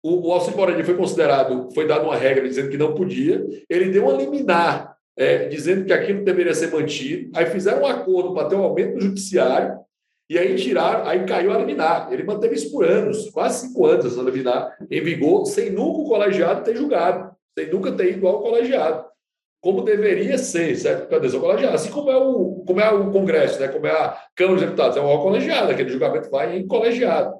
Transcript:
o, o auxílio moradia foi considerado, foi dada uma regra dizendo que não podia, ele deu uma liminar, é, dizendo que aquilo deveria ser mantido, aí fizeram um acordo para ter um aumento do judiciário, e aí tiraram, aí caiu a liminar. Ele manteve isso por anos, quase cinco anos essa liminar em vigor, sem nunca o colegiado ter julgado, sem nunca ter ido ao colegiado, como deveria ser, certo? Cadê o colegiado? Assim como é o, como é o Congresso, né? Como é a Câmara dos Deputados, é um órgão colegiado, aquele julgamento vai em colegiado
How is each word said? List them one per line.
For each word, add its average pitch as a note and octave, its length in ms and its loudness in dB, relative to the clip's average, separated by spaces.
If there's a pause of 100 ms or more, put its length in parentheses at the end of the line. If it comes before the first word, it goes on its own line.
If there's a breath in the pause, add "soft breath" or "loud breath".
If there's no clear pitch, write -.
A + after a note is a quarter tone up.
o, E3+ 260 0
o F3 40 2
auxílio - 240 0
moradia F3 260 0
foi F3+ 140 2
considerado, C#3 760 2
foi D#3 120 0
dada D3+ 160 2
uma D3+ 140 -2
regra C3 320 2
dizendo C#3 220 -4
que C#3+ 80 -6
não - 160 0
podia, - 520 0 (220 loud breath)
ele F#3 220 2
deu G#3 140 4
uma C4+ 100 4
liminar, A3 800 0 (180)
é, C#3+ 320 2
dizendo D#3+ 380 -2
que F#3 80 2
aquilo G3 320 0
deveria F3 300 2
ser E3 180 -2
mantido, C#3+ 640 -4
aí E3 80 2
fizeram G3+ 380 0
um F#3+ 40 2
acordo F3+ 460 -2
para D3+ 160 -2
ter G3 80 0
um G3 80 2
aumento - 300 0
do - 80 -4
judiciário, D#3+ 760 0 (520)
e E3 80 0
aí F#3+ 160 2
tiraram, F3+ 520 0
aí F3+ 180 0
caiu F#3 280 0
a F#3 60 2
liminar. D#3+ 520 0
Ele - 120 -4
manteve G#3 320 -2
isso - 180 -6
por - 100 0
anos, - 460 0
quase - 380 -4
cinco - 180 0
anos D#3 220 4
essa A#2+ 160 -4
liminar B2+ 520 -2 (160)
em D3 120 -2
vigor, D#3+ 420 2
sem - 260 -2
nunca C4+ 280 -2
o D4 100 -4
colegiado G3 560 2
ter A#3 100 0
julgado, F#3+ 560 0 (280)
sem D#3 120 -8
nunca F#3+ 220 -2
ter F#3 240 0
ido F#3+ 100 0
ao G#3 140 2
colegiado, A#3 640 0 (580)
como F#3+ 200 0
deveria G3+ 560 2
ser, E3 380 -2
certo? - 340 -2
Cadê D3 160 2
o B2 140 -2
colegiado? D3 340 2
Assim - 160 -4
como C#4+ 200 -2
é C4 60 2
o, B3 500 0
como F#3 140 0
é G#3+ 100 4
o G3 200 2
Congresso, D#3+ 500 2
né? C3+ 80 -2
Como D3+ 180 -4
é D#3 40 0
a D#3 260 0 (180 loud breath)
Câmara F#3 200 2
dos D#3+ 100 2
Deputados, C3+ 320 0
é C#3+ 60 0
um - 20 0
órgão C#3+ 200 2
colegiado, A3 460 2
aquele B2 200 -2
julgamento C#3 400 -2
vai D#3+ 260 -2
em F#3+ 100 -6
colegiado A#3 720 0